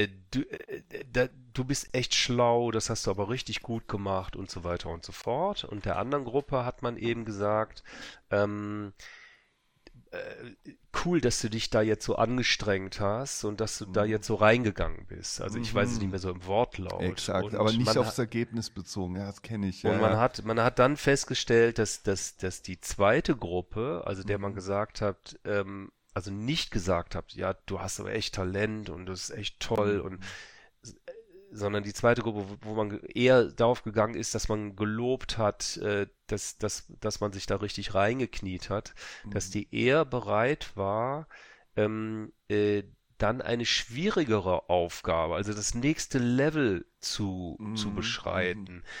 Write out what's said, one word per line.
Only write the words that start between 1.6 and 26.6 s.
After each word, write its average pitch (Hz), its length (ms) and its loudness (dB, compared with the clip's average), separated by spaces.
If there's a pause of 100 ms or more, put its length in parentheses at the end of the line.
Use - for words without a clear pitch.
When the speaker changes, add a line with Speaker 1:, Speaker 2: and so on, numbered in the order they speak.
Speaker 1:
bist - 300 -4
echt 123 200 0
schlau, 120 560 4
das 110 180 0
hast 113 180 -2
du 104 40 2
aber 98 180 0
richtig 120 320 -4
gut 113 260 -6
gemacht“ 98 480 -2
und 95 160 -8
so 87 120 -10
weiter 87 260 -2
und 82 160 -8
so - 80 -14
fort. 170 500 -2
Und 104 220 -8
der 98 120 0
anderen 135 280 -2
Gruppe 127 400 0
hat 123 180 -6
man 120 140 -2
eben 117 280 -2
gesagt, 107 580 -2 (480)
ähm, 104 640 -2 (1160)
äh, - 600 -12 (320)
cool, 170 160 4
dass 123 200 2
du 117 80 -2
dich 110 200 -2
da 110 120 4
jetzt 110 240 2
so - 100 0
angestrengt 107 840 0
hast 107 440 -2
und 104 180 -4
dass 107 180 -2
du 107 60 -6
da 101 180 2
Speaker 2:
Mhm. 107 80 2
Speaker 1:
jetzt 107 160 0
so 110 80 2
reingegangen 107 720 4
bist. - 340 -10
Also 107 180 -4
ich 110 140 -4
weiß 104 180 4
es 117 40 -2
Speaker 2:
Mhm. 107 60 0
Speaker 1:
nicht 98 100 0
mehr 95 80 -4
so 92 120 -4
im 90 140 -10
Wortlaut. 95 580 0
Speaker 2:
Exakt, 92 420 -2
Speaker 1:
Und 104 100 -6
Speaker 2:
aber 107 180 4
nicht 117 120 2
Speaker 1:
man 110 120 4
Speaker 2:
aufs 113 200 2
Speaker 1:
ha- 127 60 0
Speaker 2:
Ergebnis 117 460 -4
bezogen. 92 460 -6
Ja, 98 120 -4
das - 140 -12
kenn 107 220 -6
ich, 95 200 -2
ja, 98 80 4
Speaker 1:
Und 98 100 2
man 104 120 6
Speaker 2:
ja. 107 60 2
Speaker 1:
hat, 117 260 2
man 113 160 2
hat 120 180 4
dann 135 180 6
festgestellt, 117 840 4
dass, - 240 0
dass, - 340 -2
dass - 240 -6
die 92 200 -10
zweite 123 540 4
Gruppe, 104 680 -4
also 95 180 -4
der 101 160 -2
man 98 120 -4
Speaker 2:
Mhm. 92 40 -8
Speaker 1:
gesagt 98 460 -4
hat, - 440 -4
ähm, 98 460 -2 (220)
also 101 180 -6
nicht 113 400 -2